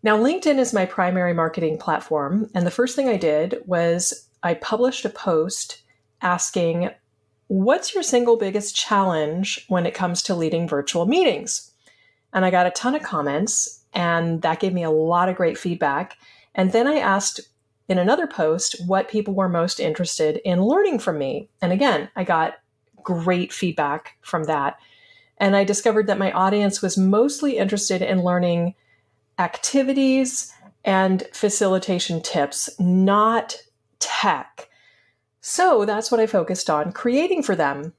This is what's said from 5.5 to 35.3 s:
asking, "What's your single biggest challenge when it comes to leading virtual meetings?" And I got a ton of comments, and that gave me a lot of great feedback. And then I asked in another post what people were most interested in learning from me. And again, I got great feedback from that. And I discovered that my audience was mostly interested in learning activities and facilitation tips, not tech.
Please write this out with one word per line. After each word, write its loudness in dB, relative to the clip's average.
asking, 0
"What's 0
your -2
single 4
biggest -4
challenge 0
when 2
it -2
comes -2
to -2
leading 0
virtual 0
meetings?" 0
And 2
I 4
got 4
a 0
ton -4
of -4
comments, -4
and 0
that 0
gave 0
me -2
a 0
lot 2
of -2
great 0
feedback. -4
And 2
then 2
I 2
asked 0
in 2
another 2
post -2
what 0
people -4
were 0
most -2
interested -2
in 0
learning 2
from -4
me. -6
And 0
again, 0
I -4
got -2
great -2
feedback -4
from -4
that. -2
And 2
I 4
discovered 2
that 0
my 0
audience 2
was -2
mostly 2
interested -2
in 0
learning 0
activities 0
and 2
facilitation 0
tips, -4
not 2
tech. -4